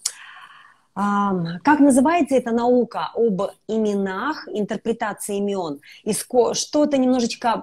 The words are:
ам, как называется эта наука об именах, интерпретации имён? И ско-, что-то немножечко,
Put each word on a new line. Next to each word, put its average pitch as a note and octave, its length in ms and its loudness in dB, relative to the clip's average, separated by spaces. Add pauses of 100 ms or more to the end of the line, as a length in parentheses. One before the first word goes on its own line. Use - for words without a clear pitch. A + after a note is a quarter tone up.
(960)
ам, G3 680 -2
как D4 160 6
называется C#4 560 4
эта B3 160 0
наука A#3 640 0
об G#3+ 260 0 (260)
именах, G#3 800 -2
интерпретации G#3 920 -6
имён? F#3+ 400 -4 (240)
И G#3 100 -2
ско-, A#3 400 2
что-то D4 440 0
немножечко, A#3+ 640 0